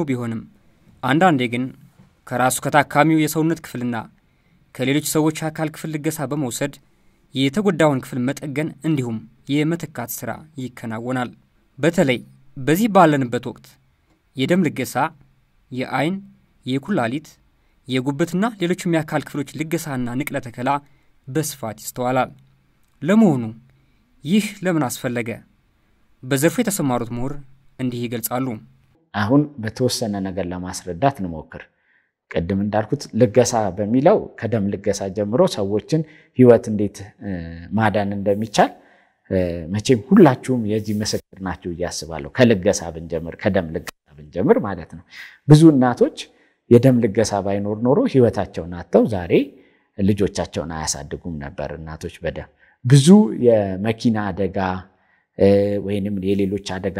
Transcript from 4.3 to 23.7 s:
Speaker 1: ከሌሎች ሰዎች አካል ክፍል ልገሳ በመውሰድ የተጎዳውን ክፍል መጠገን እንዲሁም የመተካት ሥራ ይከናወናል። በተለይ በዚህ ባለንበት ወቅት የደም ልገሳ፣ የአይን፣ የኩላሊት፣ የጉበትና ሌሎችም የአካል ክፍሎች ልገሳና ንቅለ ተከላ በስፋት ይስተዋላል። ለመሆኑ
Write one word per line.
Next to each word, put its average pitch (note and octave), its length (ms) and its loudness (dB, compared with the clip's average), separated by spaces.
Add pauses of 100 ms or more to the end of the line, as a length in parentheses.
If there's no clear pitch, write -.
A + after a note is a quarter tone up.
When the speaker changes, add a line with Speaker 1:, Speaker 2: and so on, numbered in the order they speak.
Speaker 1:
ከሌሎች C#3 320 0
ሰዎች D#3 360 0
አካል D#3 260 -6
ክፍል D#3+ 220 -10
ልገሳ D#3 360 -6
በመውሰድ C#3+ 460 -4 (640)
የተጎዳውን D3+ 680 2
ክፍል B2+ 200 -8
መጠገን C#3+ 480 -4 (140)
እንዲሁም B2+ 340 -2 (300)
የመተካት D3+ 640 -2
ሥራ A2+ 200 -8 (260)
ይከናወናል። B2 720 -6 (480)
በተለይ C#3+ 420 2 (380)
በዚህ D#3 320 2
ባለንበት C#3+ 560 4
ወቅት - 200 -12 (720)
የደም E3+ 280 2
ልገሳ፣ B2+ 320 -4 (760)
የአይን፣ C3+ 440 -2 (500)
የኩላሊት፣ C3+ 640 -2 (600)
የጉበትና C#3+ 580 -2 (120)
ሌሎችም E3+ 360 -2
የአካል D#3 300 -2
ክፍሎች C#3+ 300 -8
ልገሳና C#3 640 -6
ንቅለ C#3+ 260 -6
ተከላ B2 280 -6 (580)
በስፋት C3 520 -6
ይስተዋላል። B2+ 520 -2 (720)
ለመሆኑ E3 420 4 (800)